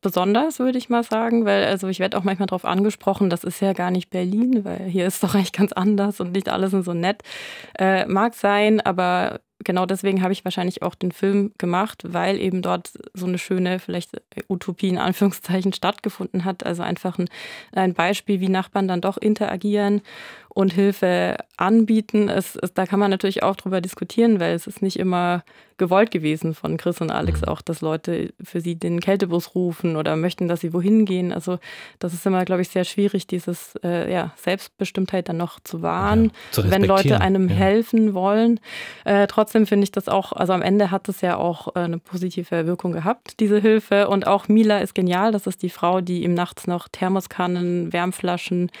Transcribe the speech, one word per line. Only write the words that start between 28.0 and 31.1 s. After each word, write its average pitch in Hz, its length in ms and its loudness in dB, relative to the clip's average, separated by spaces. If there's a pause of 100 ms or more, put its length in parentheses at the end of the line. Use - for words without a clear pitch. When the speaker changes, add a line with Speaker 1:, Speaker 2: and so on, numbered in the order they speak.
Speaker 1:
für 175 180 -8
sie 170 140 -4
den 170 240 -2
Kältebus 180 560 0
rufen 175 400 -2
oder 156 220 0
möchten, 175 320 -2
dass 170 120 -2
sie 165 120 -6
wohin 202 320 4
gehen. 180 280 -2